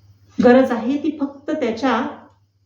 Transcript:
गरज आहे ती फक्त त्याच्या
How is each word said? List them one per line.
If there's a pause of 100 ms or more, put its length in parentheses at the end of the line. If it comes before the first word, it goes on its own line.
(440)
गरज
आहे
ती
फक्त
त्याच्या (600)